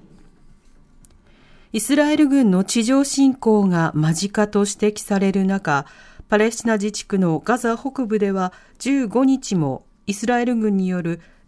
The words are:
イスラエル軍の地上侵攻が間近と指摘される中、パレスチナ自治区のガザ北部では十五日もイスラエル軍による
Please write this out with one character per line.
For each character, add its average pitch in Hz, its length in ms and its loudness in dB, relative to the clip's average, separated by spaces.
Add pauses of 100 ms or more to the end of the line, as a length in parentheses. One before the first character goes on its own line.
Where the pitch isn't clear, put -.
(1700)
イ 220 80 -2
ス 269 160 0
ラ 294 140 2
エ 302 80 0
ル 302 100 4
軍 262 220 4
の 185 120 2
地 220 220 0
上 269 200 2
侵 269 280 2
攻 214 340 2
が 170 280 2
間 156 180 2
近 202 360 -2
と 208 120 0
指 202 120 -2
摘 208 280 -2
さ 196 180 -2
れ 196 140 0
る 190 140 0
中、 185 400 -2 (420)
パ 214 80 0
レ 220 140 2
ス 226 80 -10
チ - 80 -6
ナ 226 80 2
自 208 180 -4
治 - 140 -10
区 202 120 -2
の 165 240 0
ガ 233 140 0
ザ 233 220 -2
北 269 260 -6
部 214 140 -2
で 196 140 0
は 185 200 -4 (260)
十 262 300 -2
五 233 160 0
日 269 320 0
も 143 300 -4 (200)
イ 202 60 -4
ス 214 140 -6
ラ 240 140 0
エ 240 60 -2
ル 247 100 0
軍 214 200 0
に 185 100 0
よ 180 140 -4
る 170 220 -6 (260)